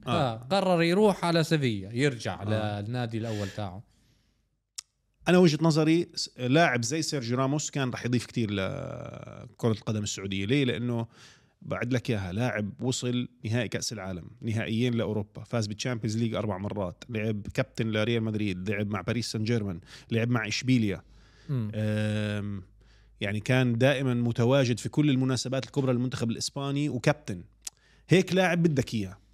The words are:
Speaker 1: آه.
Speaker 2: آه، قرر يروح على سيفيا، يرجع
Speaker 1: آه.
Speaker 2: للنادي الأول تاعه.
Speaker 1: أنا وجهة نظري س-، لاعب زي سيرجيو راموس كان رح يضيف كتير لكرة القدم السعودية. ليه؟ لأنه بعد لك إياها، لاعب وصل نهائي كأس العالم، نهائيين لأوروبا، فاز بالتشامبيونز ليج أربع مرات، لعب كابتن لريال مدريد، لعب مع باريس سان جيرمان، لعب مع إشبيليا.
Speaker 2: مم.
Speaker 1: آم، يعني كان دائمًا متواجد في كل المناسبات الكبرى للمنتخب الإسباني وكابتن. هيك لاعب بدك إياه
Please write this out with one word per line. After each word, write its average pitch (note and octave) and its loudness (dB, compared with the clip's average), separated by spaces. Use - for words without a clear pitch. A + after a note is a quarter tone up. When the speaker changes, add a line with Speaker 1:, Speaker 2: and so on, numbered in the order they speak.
Speaker 1:
آه. B2+ -2
Speaker 2:
آه، A#2+ 2
قرر F3 2
يروح F3+ 4
على E3+ 4
سيفيا، A#2 0
يرجع A#2+ 0
Speaker 1:
آه. G#2 0
Speaker 2:
للنادي A#2 -4
الأول G#2 -4
تاعه. G2 -8
Speaker 1:
أنا F3+ 8
وجهة D#3+ 8
نظري D#3+ 4
س-، - -6
لاعب B2+ 4
زي D3+ -2
سيرجيو B2 -2
راموس C3+ 0
كان C3+ -2
رح - -6
يضيف A#2+ 0
كتير A2+ -2
لكرة - -4
القدم G#2+ -2
السعودية. G2 -4
ليه؟ C#3 4
لأنه A#2 -2
بعد A2+ -4
لك B2 0
إياها، G2 -2
لاعب G#2+ -4
وصل B2 -2
نهائي A2+ -2
كأس - -6
العالم، F#2 -8
نهائيين A2+ 0
لأوروبا، G#2+ -4
فاز A2+ -2
بالتشامبيونز A2 -4
ليج A2+ 0
أربع G#2 -4
مرات، F#2+ -6
لعب G#2+ -4
كابتن B2+ -2
لريال A2 0
مدريد، G#2 -2
لعب G2+ -2
مع G#2 -4
باريس A2+ -4
سان A2 -4
جيرمان، G#2 -2
لعب A2+ 0
مع A2 0
إشبيليا. A2 0
Speaker 2:
مم. A#2+ -4
Speaker 1:
آم، G#2+ -2
يعني G#2 -2
كان B2+ 4
دائمًا C3 4
متواجد A#2+ 2
في - -6
كل D3+ 2
المناسبات C3 0
الكبرى C3+ 0
للمنتخب A#2+ -2
الإسباني C#3 -4
وكابتن. A2+ -2
هيك F3+ 6
لاعب F3 4
بدك C#3+ 2
إياه F#2+ -4